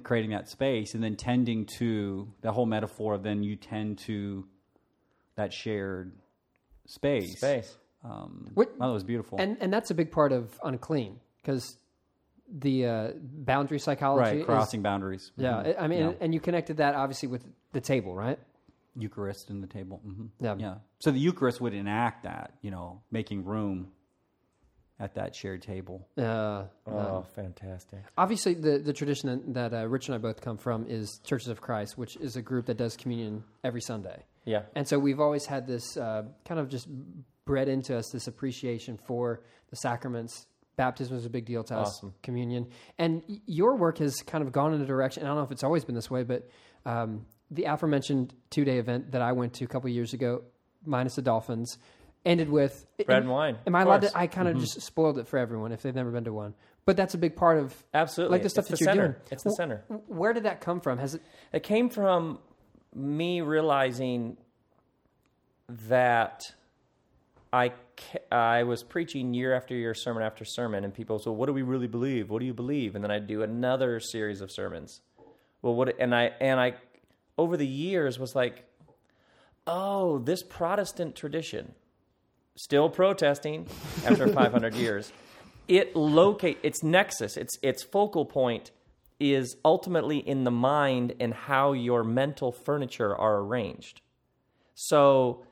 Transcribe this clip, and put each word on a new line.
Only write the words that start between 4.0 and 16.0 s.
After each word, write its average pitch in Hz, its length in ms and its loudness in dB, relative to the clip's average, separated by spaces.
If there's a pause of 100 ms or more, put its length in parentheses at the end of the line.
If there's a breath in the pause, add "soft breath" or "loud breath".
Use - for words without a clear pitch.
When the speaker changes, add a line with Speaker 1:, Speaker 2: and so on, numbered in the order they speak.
Speaker 1:
to 101 420 -6 (880)
that 101 160 -4
shared 98 600 -6 (720)
space. 104 520 -2
Speaker 2:
Space. 131 380 -2 (280)
Speaker 1:
Um, 50 500 -14
Speaker 3:
What 247 220 4
Speaker 1:
I - 40 -18
thought 127 100 0
it 120 40 0
was 98 100 -4
beautiful. 104 360 -6
Speaker 3:
And, 208 200 -2
and 190 140 0
that's 226 180 0
a 165 40 -2
big 160 160 0
part 147 200 6
of 120 320 -2
unclean, 123 560 -4 (240)
'cause 135 340 -4 (720)
the, 131 360 0
uh, 113 260 0 (100)
boundary 139 580 -2
psychology 139 420 2
Speaker 1:
Right, 113 180 4
Speaker 3:
is 165 60 -4
Speaker 1:
crossing 110 360 2
boundaries. 98 540 -2
Speaker 3:
Yeah, 127 160 0 (120)
Speaker 1:
Mm-hmm. 156 180 0
Speaker 3:
I, - 20 -2
I 156 40 0
mean, 170 120 0
Speaker 1:
Yeah. 156 100 2